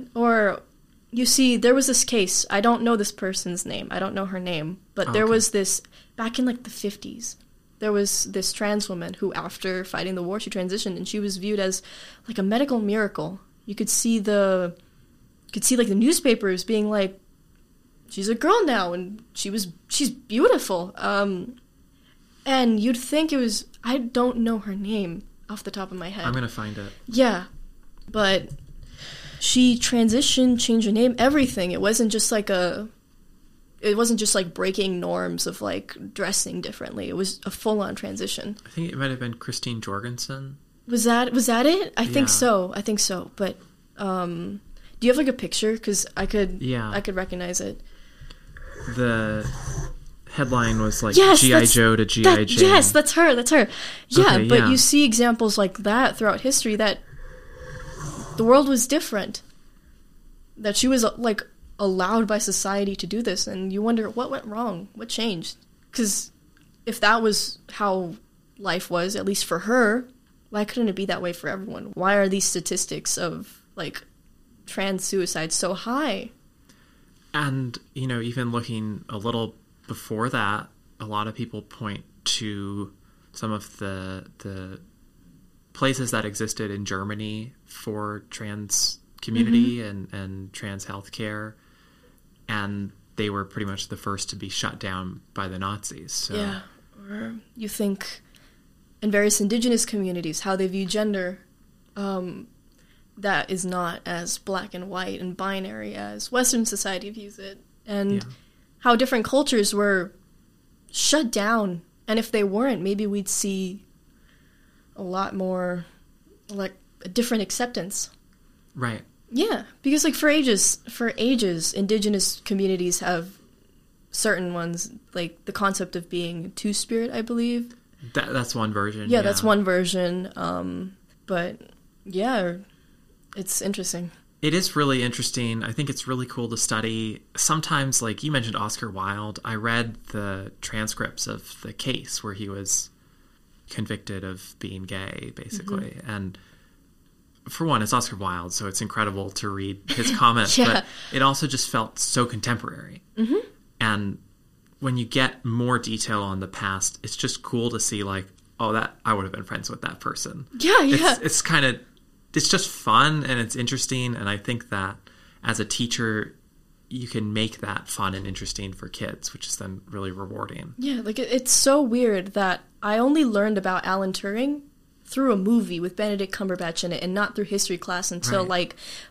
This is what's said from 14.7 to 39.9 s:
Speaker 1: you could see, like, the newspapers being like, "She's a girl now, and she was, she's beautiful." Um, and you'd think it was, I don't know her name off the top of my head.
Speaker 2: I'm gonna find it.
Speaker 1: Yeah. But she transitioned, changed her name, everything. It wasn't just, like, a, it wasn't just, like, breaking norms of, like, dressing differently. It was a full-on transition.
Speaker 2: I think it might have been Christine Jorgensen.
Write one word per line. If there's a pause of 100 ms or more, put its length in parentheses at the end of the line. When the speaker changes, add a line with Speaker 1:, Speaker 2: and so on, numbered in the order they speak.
Speaker 1:
you
could
see,
like,
the
newspapers
being
like, (880)
"She's
a
girl
now,
and (120)
she
was, (200)
she's
beautiful."
Um, (880)
and
you'd
think
it
was, (180)
I
don't
know
her
name (280)
off
the
top
of
my
head.
Speaker 2:
I'm
gonna
find
it. (140)
Speaker 1:
Yeah. (640)
But (920)
she
transitioned,
changed
her
name,
everything.
It
wasn't
just,
like,
a, (920)
it
wasn't
just,
like,
breaking
norms
of,
like,
dressing
differently.
It
was
a
full-on
transition.
Speaker 2:
I
think
it
might
have
been
Christine
Jorgensen. (320)